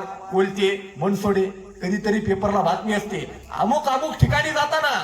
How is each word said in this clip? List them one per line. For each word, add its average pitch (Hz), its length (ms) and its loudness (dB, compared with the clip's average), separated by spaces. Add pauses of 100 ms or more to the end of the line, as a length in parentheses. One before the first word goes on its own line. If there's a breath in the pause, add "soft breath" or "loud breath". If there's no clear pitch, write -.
(320)
कोलते, 190 640 0
बनसोडे. 196 480 2 (360)
कधीतरी 208 380 0
पेपरला 196 420 2
बातमी 180 320 0
असते, 202 260 -2 (340)
अमुक 262 360 0
अमुक 269 320 0
ठिकाणी 302 300 4
जाताना 294 420 2 (100)